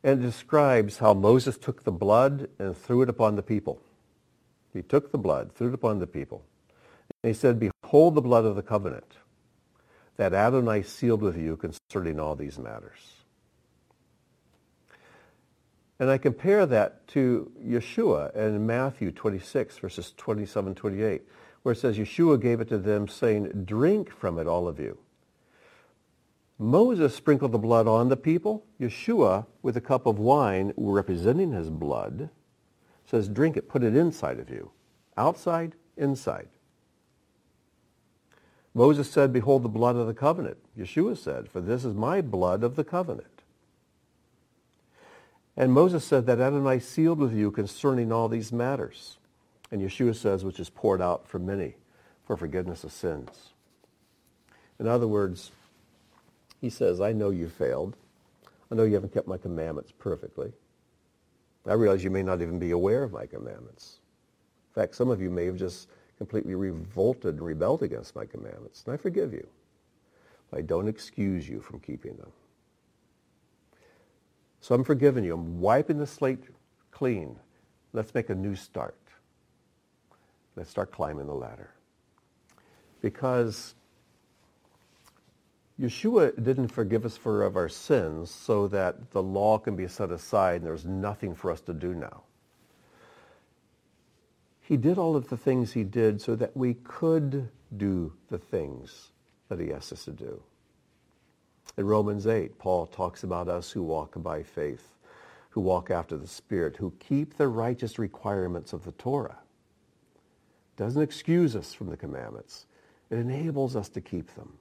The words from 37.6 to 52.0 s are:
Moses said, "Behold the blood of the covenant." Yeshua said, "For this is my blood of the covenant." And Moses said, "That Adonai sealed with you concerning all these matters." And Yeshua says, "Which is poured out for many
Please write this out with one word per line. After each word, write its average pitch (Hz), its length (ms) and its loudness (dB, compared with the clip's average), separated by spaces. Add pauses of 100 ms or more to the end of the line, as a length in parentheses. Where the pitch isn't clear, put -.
Moses 143 360 6
said, 139 240 4
"Behold 127 300 4
the 117 60 -2
blood 117 260 2
of 117 100 0
the 113 80 -4
covenant." 147 440 -2 (200)
Yeshua 170 400 -2
said, 67 320 -8
"For 92 100 -8
this 113 240 -2
is 110 120 -4
my 143 260 0
blood 104 420 0
of 120 120 0
the 156 80 -2
covenant." - 580 -6 (2250)
And 131 160 6
Moses 170 320 6
said, 123 220 2
"That 120 120 4
Adonai 135 400 2
sealed 160 400 0
with 127 140 2
you 104 180 2
concerning 113 600 -2
all 113 180 0
these 113 240 -6
matters." 120 640 -6 (540)
And 101 100 -4
Yeshua 110 340 0
says, 98 300 -2
"Which 92 140 -8
is 87 100 -10
poured 98 320 0
out 87 260 -2
for 92 120 -8
many 92 380 -6 (480)